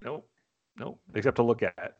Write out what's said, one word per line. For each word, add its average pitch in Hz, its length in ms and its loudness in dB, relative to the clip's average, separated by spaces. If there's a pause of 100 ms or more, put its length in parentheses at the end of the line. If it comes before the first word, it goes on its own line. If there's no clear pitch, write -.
Nope. 151 260 -10 (520)
Nope. - 200 -12 (160)
Except 107 220 2
to 120 60 4
look 117 200 4
at. 92 380 -4